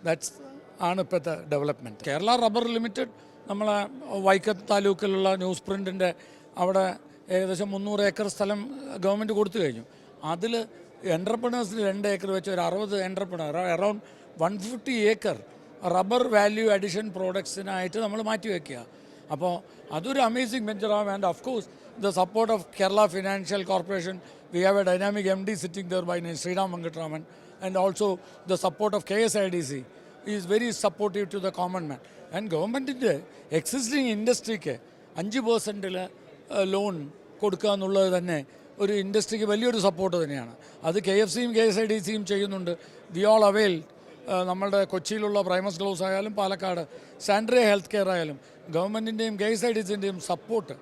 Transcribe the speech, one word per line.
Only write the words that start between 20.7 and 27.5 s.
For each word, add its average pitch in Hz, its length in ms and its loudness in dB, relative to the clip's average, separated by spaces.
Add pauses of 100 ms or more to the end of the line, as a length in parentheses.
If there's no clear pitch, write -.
And 196 160 -2
of - 160 -6
course, 240 180 -4 (380)
the 196 160 2
support 208 360 2
of 196 40 -2 (180)
Kerala 196 280 6 (100)
Financial 196 560 -4
Corporation, 185 440 -2 (380)
we 175 140 0
have 202 140 6
a 190 100 2
dynamic 202 340 0 (140)
M - 80 -6
D 214 160 -2
sitting 180 300 -8
there 180 180 -2
by 175 140 0
name 165 180 -6
Sriram 180 320 0
Venkataraman, 160 480 -8 (420)